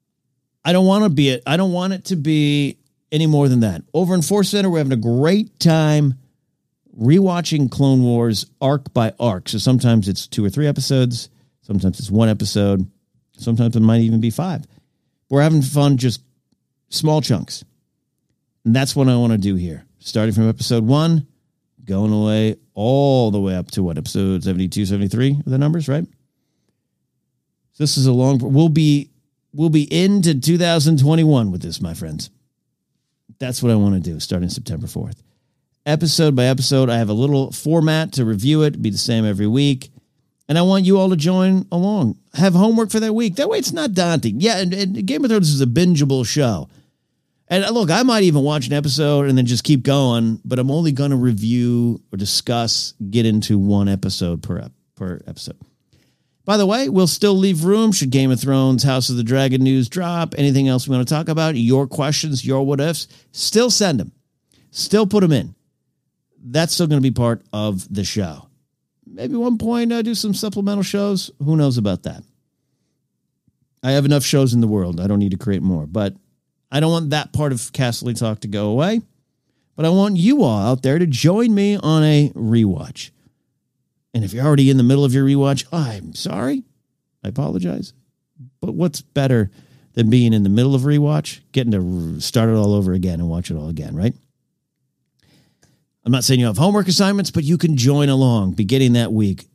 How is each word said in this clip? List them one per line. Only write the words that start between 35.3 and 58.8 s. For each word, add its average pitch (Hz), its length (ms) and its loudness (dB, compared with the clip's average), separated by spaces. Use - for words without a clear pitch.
Episode 156 480 0
by 127 120 2
episode, 131 440 0
I 117 80 0
have 107 120 0
a 107 40 0
little 135 380 0
format 156 640 0
to 131 100 0
review 117 380 2
it. 147 120 0
It'll 117 80 -8
be 110 80 0
the 98 80 -4
same 113 260 0
every 104 220 0
week. 131 440 0
And 156 100 0
I 175 40 2
want 190 220 2
you 190 140 4
all 190 120 2
to 185 60 0
join 185 540 2
along. 175 480 -2
Have 180 200 2
homework 220 360 2
for 220 80 -2
that 220 140 -2
week. 214 240 -2
That 294 120 -2
way 440 100 -2
it's 277 140 -4
not 302 200 -4
daunting. 165 480 0
Yeah, 208 180 2
and, 185 160 -2
and 196 320 -4
Game 285 180 -2
of 240 60 2
Thrones 202 180 2
is 143 120 0
a 135 60 2
bingeable 139 600 2
show. 113 420 -2
And, 190 160 0
uh, 202 60 -2
look, 220 220 0
I 196 100 2
might 226 220 2
even 147 180 4
watch 147 240 -2
an 139 60 -4
episode 147 560 0
and 131 100 4
then 123 80 2
just 117 160 -2
keep 143 220 2
going, 120 600 0
but 127 140 -4
I'm 135 140 -2
only 160 180 0
gonna 139 260 -2
review 120 840 0
or 101 40 -10
discuss, 113 800 -4
get 113 160 0
into 107 320 2
one 101 320 2
episode 95 540 -4
per 87 160 -8
ep-, - 140 -16
per 90 320 -10
episode. - 280 -16
By 202 120 0
the 202 100 2
way, 247 220 0
we'll 185 180 2
still 202 280 0
leave 190 300 0
room 214 280 2
should 143 180 -2
Game 135 220 2
of 117 80 0
Thrones, 131 420 2